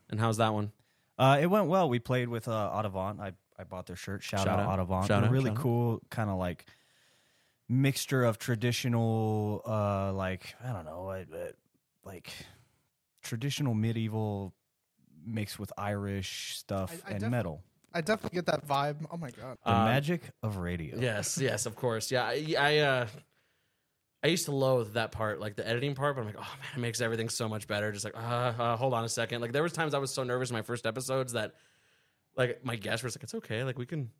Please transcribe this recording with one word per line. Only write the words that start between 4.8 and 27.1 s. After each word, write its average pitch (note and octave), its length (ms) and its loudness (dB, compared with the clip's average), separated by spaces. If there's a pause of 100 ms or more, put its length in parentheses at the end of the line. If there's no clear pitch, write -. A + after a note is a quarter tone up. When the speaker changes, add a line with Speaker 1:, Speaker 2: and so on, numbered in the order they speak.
Speaker 2:
Audavant. F#2 200 2
Speaker 1:
Shout G2+ 140 6
Speaker 2:
They're G2+ 80 6
Speaker 1:
out, - 20 6
Speaker 2:
really C3 180 4
Speaker 1:
shout A2 80 0
out. C3 60 -2
Speaker 2:
cool, A#2+ 380 2 (100)
kinda, G#2+ 240 0
like, F2+ 320 -2 (1000)
mixture C3 560 2
of A#2 160 4
traditional, A2+ 1300 2
uh, G2+ 480 2
like, F#2+ 500 -4
I B2+ 100 -6
don't F2 120 -8
know, F2 240 -8
uh, F#2+ 140 -6 (120)
uh, E2+ 160 -6 (520)
like, F#2 280 -14 (880)
traditional B2+ 520 -2
medieval A2 800 0 (720)
mixed G#2+ 340 -6
with G2+ 180 -8
Irish G2+ 800 -4
stuff G2 480 -4
Speaker 3:
I, G2+ 40 -12
I - 40 -6
Speaker 2:
and G2+ 80 -4
Speaker 3:
def- A2 100 0
Speaker 2:
metal. F2+ 320 -2 (300)
Speaker 3:
I E3+ 80 -2
definitely G#3 360 -2
get E3+ 100 -2
that D#3 200 0
vibe. D3 440 0
Oh E3+ 60 -8
my D3 140 -8
God. B2 340 -12
Speaker 2:
The A#2 60 4
Speaker 1:
Um, A2+ 140 6
Speaker 2:
magic C#3+ 360 2 (220)
of G#2 140 -2
radio. F2 420 -4
Speaker 1:
Yes, A2+ 400 -2
yes, A2+ 260 0
of A2 100 -8
course. A2+ 360 -2
Yeah, B2 120 2
I, D3+ 340 -2
I, D3 220 6
uh, C3 280 4 (1160)
I C#3+ 40 6
used E3 180 2
to D3 60 -4
loathe C3 420 2
that A2+ 180 0
part, G#2+ 280 -2
like, G#2 160 -6
the A#2 120 -4
editing B2+ 280 0
part, C#3 200 0
but C3 60 -4
I'm A2 60 -4
like, G#2 100 -8
"Oh, - 40 -12 (180)
man, - 160 -12
it C3 40 -4
makes A#2 220 -2
everything A2+ 280 0